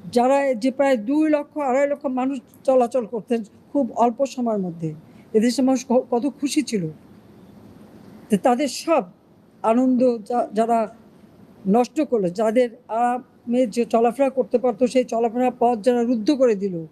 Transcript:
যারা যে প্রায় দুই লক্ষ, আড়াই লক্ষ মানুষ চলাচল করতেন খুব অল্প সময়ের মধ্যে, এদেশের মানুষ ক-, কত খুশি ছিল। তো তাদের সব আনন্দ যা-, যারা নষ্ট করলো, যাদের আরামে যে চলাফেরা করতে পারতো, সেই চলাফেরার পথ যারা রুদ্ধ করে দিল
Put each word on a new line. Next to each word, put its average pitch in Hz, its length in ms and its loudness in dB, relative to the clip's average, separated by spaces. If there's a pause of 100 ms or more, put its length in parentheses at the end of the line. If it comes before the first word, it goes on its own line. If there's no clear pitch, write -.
(120)
যারা 262 420 2
যে 240 180 -2
প্রায় 269 260 2
দুই 294 320 0
লক্ষ, 294 280 -2
আড়াই 277 300 0
লক্ষ 285 180 -6
মানুষ 262 320 -4 (260)
চলাচল 247 420 2
করতেন 226 380 -4 (280)
খুব 277 200 0
অল্প 240 340 0
সময়ের 233 340 -4
মধ্যে, 165 340 -6 (400)
এদেশের 240 320 2
মানুষ 262 200 2
ক-, 254 260 2
কত 240 140 0 (140)
খুশি 294 220 0
ছিল। 220 220 -4 (1500)
তো 208 80 2
তাদের 254 300 0
সব 294 360 0 (600)
আনন্দ 247 540 2
যা-, 240 360 -4
যারা 226 260 0 (880)
নষ্ট 240 340 2
করলো, 208 280 0
যাদের 220 400 0 (180)
আরামে 240 800 -2
যে 226 180 -2
চলাফেরা 240 440 2
করতে 254 280 -2
পারতো, 240 300 0
সেই 254 160 2
চলাফেরার 240 560 -2
পথ 233 220 2
যারা 240 220 2
রুদ্ধ 226 280 0
করে 247 240 4
দিল 190 200 -6 (160)